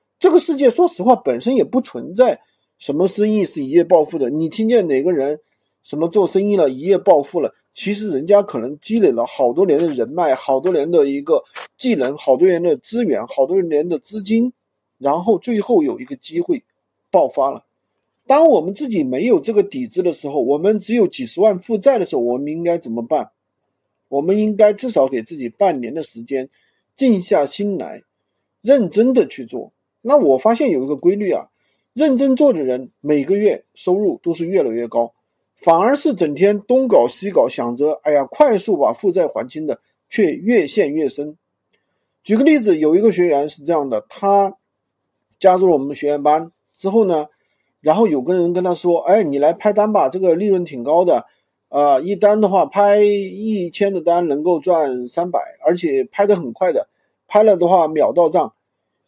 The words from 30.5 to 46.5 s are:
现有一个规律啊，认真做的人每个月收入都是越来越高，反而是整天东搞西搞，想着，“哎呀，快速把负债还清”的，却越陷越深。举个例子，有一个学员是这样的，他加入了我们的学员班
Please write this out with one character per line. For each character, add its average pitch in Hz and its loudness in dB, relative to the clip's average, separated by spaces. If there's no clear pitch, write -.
现 233 0
有 131 -2
一 - -6
个 143 -4
规 175 0
律 202 -2
啊， 101 -6
认 269 2
真 262 2
做 285 4
的 160 -4
人 127 -4
每 147 0
个 180 0
月 202 0
收 180 -2
入 196 -2
都 170 -2
是 165 -6
越 180 0
来 127 -2
越 117 -4
高， 117 -2
反 165 4
而 226 2
是 285 -2
整 165 -2
天 202 2
东 262 0
搞 143 4
西 185 -10
搞， 131 2
想 120 -6
着 143 -2
，“哎 151 0
呀， 139 2
快 247 2
速 190 -2
把 123 2
负 190 -4
债 170 0
还 123 -6
清” 156 -10
的， 127 -6
却 208 0
越 175 0
陷 151 -2
越 151 -2
深。 151 -10
举 208 0
个 262 2
例 302 4
子， 196 2
有 156 2
一 190 4
个 220 4
学 175 0
员 147 0
是 147 -20
这 160 -2
样 143 -2
的， 110 -6
他 196 0
加 185 6
入 190 2
了 180 6
我 147 4
们 139 -6
的 147 -8
学 147 -6
员 147 -2
班 156 0